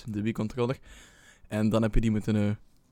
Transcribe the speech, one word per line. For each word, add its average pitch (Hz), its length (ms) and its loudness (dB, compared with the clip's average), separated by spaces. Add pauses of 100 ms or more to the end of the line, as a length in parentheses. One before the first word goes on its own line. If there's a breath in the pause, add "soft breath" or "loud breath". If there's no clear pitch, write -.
de 104 160 -6
Wii-controller. 113 560 -2 (680 loud breath)
En 107 220 0
dan 110 120 4
heb 110 120 0
je 117 80 6
die 113 100 2
moeten, 107 240 0
eh, 104 160 2 (400)